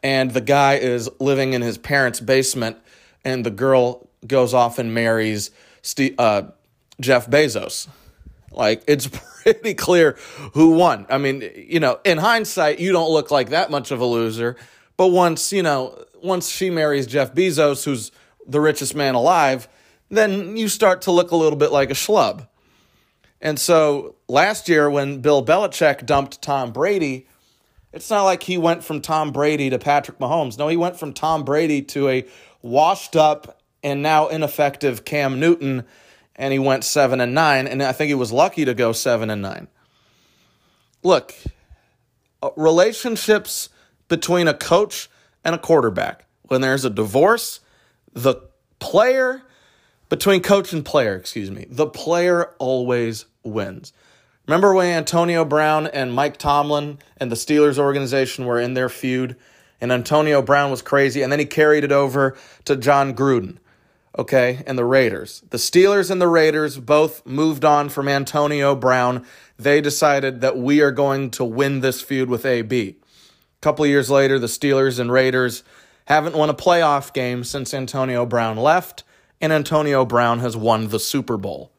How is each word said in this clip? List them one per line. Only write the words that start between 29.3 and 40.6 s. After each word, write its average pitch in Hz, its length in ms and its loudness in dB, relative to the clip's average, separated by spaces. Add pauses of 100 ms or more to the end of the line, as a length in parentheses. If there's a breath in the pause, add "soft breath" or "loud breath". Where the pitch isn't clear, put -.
Brady 143 360 0
to 127 80 -2
Patrick 143 400 -2
Mahomes. 135 400 -4
No, 147 120 -4
he 165 80 -2
went 180 200 -4
from 175 140 -12
Tom 156 320 -4
Brady 147 380 0
to 139 260 -4
a 131 180 -2 (360 loud breath)
washed 156 560 0
up 151 420 0 (240)
and 143 180 -4
now 156 280 2
ineffective 143 760 -2
Cam 139 380 -4
Newton, 143 420 0 (540 soft breath)
and 135 140 -4
he 135 80 0
went 135 240 0
seven 131 380 2
and 120 120 -2
nine, 143 320 2
and 135 160 -6
I 131 120 -2
think 147 160 -2
he 147 40 0
was 123 160 -2
lucky 151 360 2
to 127 80 0
go 113 180 0
seven 113 380 -2
and 104 120 -6
nine. - 280 -12 (1300)